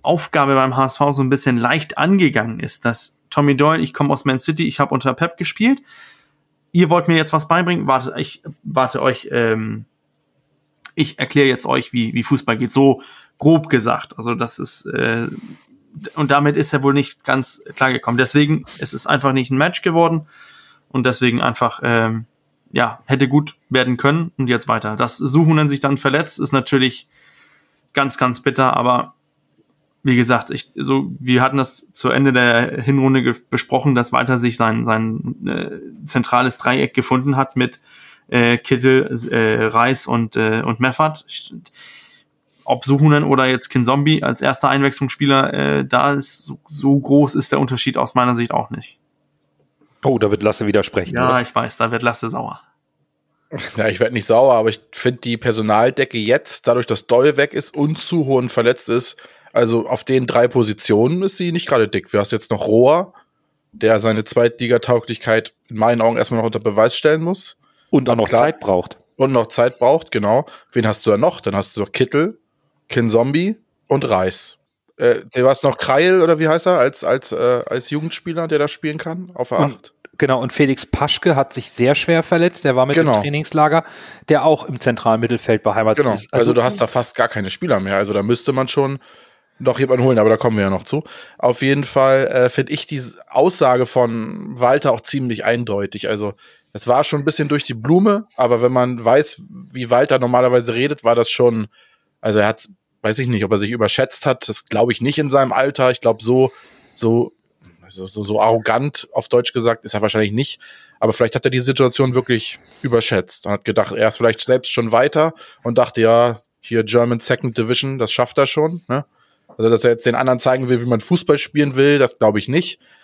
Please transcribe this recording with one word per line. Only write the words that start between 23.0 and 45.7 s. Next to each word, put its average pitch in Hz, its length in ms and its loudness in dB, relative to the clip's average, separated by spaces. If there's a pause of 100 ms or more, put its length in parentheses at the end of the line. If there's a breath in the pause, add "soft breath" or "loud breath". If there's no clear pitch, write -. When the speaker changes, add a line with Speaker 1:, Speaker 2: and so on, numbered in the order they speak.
Speaker 1:
hätte 131 240 2
gut 147 260 0 (140)
werden 127 260 0
können 160 420 0
und 135 100 -2
jetzt 120 200 0
weiter. 107 300 -2
Dass 120 200 0
Suhonen 151 520 2
sich 139 100 -2
dann 139 180 0
verletzt, 147 440 -2
ist 143 100 -4
natürlich 131 560 0 (840 soft breath)
ganz, 139 240 -2
ganz 127 240 -2
bitter, 135 340 0
aber 123 380 0 (920)
wie 127 140 2
gesagt, 123 320 0
ich, - 260 -10
so, 135 440 -2
wir 123 220 2
hatten 131 160 0
das - 360 -4
zu - 160 -4
Ende 131 240 2
der 123 480 2
Hinrunde 135 420 2
ge-, 123 260 -2
besprochen, 127 460 0
dass 120 160 0
Walter 127 260 0
sich 120 200 -2
sein, 113 260 0
sein, 110 640 -4
äh, - 580 -10
zentrales 127 520 -2
Dreieck 131 360 -2
gefunden 131 440 0
hat 135 180 -4
mit, 123 240 -2 (500 soft breath)
äh, 120 280 2
Kittel, 131 500 2 (220)
äh, 110 360 0
Reis 117 420 0
und, 117 300 -2
äh, 110 240 0
und 113 180 -4
Meffert. 151 480 -2
Ich, - 260 -16 (1080 loud breath)
ob 123 220 -2
Suhonen 147 400 4
oder 131 220 4
jetzt 127 200 -2
Kinzombie 139 560 2
als 127 180 -2
erster 135 280 0
Einwechslungsspieler, 139 840 0
äh, 143 320 0